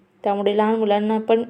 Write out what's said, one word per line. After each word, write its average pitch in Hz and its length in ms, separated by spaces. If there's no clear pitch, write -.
त्यामुळे 202 340
लहान 214 180
मुलांना 214 440
पण 226 300